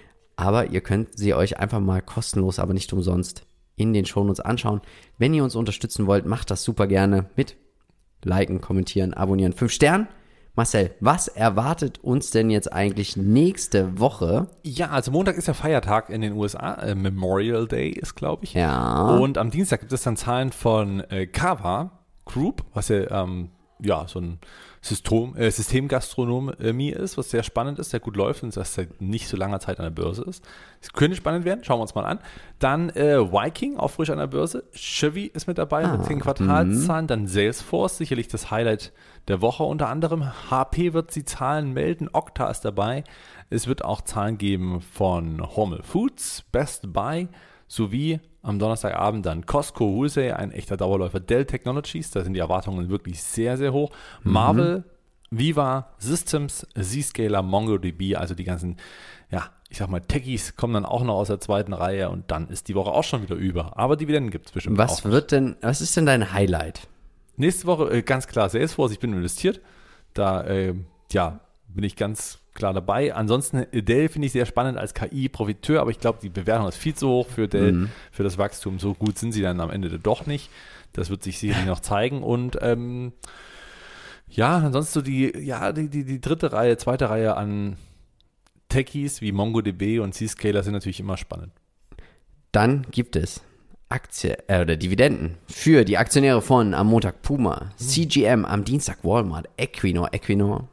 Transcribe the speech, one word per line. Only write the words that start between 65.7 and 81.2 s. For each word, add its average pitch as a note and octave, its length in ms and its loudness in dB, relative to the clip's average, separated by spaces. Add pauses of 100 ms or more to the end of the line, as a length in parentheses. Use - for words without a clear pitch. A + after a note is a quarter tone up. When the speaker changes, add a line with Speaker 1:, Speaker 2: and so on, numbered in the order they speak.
Speaker 1:
ist D#3+ 160 0
denn E3 100 4
dein A2+ 280 4
Highlight? F2 560 0 (480)
Speaker 2:
Nächste E3+ 280 2
Woche, E3 260 2
äh, A#2+ 100 2
ganz C3 260 0
klar G#2 220 2
Salesforce, B2+ 420 0
ich G#2 80 -8
bin A#2 140 -2
investiert. F#2 480 -2 (520)
Da, F#2+ 300 0
äh, F#2+ 320 0 (380)
ja, F2 260 0 (300)
bin G2 160 -4
ich G2 100 -4
ganz - 440 -6 (140)
klar G2 180 -2
dabei. F#2+ 440 0
Ansonsten, A#2+ 560 0
äh, A#2 100 -2
Dell B2+ 280 2
finde D3 180 -4
ich A#2+ 40 -4
sehr A#2+ 140 0
spannend B2+ 320 -2
als - 160 -8
K-I-Profiteur, C3 880 -2
aber A#2+ 80 0
ich A2 100 -4
glaub, A#2 200 0
die G2+ 100 -10
Bewertung G2+ 380 0
ist F2 100 -6
viel D#3 160 -4
zu C#3 160 -2
hoch B2 180 2
für A2 200 -2
Dell, F#2+ 240 4
Speaker 1:
Mhm. F2+ 180 2 (220)
Speaker 2:
für - 100 -6
das F#2+ 160 -2
Wachstum. G2 400 -4
So G2 160 -2
gut G#2+ 240 -2
sind A2+ 140 -4
sie G#2+ 100 -2
dann F2+ 180 0
am E2 120 -4
Ende F2+ 260 -4
doch G#2 300 0
nicht. C#3+ 240 -6 (400)
Das E2+ 180 -6
wird G2 140 -6